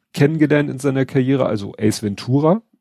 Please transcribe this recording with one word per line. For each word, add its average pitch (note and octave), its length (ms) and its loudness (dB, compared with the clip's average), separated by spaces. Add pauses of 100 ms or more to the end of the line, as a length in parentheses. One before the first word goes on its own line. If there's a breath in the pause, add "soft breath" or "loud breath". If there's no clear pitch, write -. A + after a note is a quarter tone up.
(120)
kennengelernt D3 580 2
in C3 80 -10
seiner C3+ 280 -2
Karriere, C3 400 0
also G2+ 300 -6
Ace G#2+ 280 -2
Ventura, C#3+ 580 0 (180)